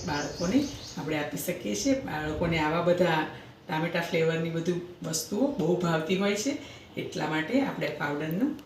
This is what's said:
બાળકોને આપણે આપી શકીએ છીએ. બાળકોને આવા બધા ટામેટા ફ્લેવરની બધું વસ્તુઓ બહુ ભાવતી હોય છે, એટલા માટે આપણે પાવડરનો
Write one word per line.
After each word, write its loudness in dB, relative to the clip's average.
બાળકોને 0
આપણે -2
આપી -4
શકીએ -4
છીએ. 2
બાળકોને 0
આવા 2
બધા 4
ટામેટા 0
ફ્લેવરની 2
બધું 0
વસ્તુઓ 0
બહુ 2
ભાવતી 2
હોય 2
છે, -2
એટલા -4
માટે 2
આપણે 0
પાવડરનો -2